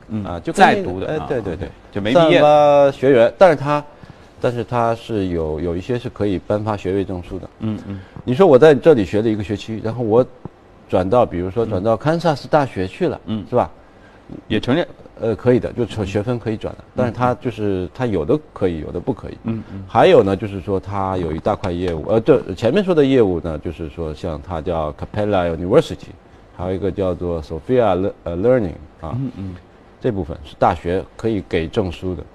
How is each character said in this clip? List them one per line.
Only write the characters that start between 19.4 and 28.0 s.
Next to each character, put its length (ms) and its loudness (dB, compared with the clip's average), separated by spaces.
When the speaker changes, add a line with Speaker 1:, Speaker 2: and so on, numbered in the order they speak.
Speaker 1:
嗯， 280 -6
嗯。 160 -12
Speaker 2:
还 200 4
有 160 8
呢， 120 2
就 120 -4
是 160 -8
说 180 -4
他 380 -4
有 120 -4
一 80 -6
大 160 -2
块 160 -6
业 220 -4
务， 160 -6
呃， 120 2
这 200 2
前 180 0
面 100 2
说 120 -2
的 100 4
业 160 4
务 200 2
呢， 180 -6
就 120 -10
是 200 -10
说 240 -8
像 260 -8
他 220 -8
叫 300 -2
Capella 600 -2
University， 540 0
还 120 -8
有 60 -4
一 40 -4
个 120 -4
叫 240 -2
做 280 -6
Sophia 580 0